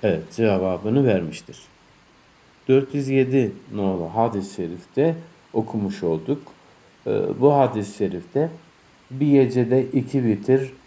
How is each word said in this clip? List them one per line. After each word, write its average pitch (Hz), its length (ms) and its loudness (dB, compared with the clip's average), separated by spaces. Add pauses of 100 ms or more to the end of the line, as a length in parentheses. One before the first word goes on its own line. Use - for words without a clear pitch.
Evet, 82 340 -2
cevabını 104 680 0
vermiştir. 87 520 -2 (1080)
Dört 135 260 2
yüz 139 140 -4
yedi 131 440 2 (220)
nolu 95 400 -2
hadis-i 104 400 -2
şerifte 95 640 -2 (360)
okumuş 107 500 -4
olduk. 82 400 -2 (640)
Ee, 98 340 -2
bu 143 140 6
hadis-i 110 420 0
şerifte 101 540 -2 (600)
bir 139 220 0
gecede 127 600 4
iki 131 320 -2
vitir 131 480 0 (140)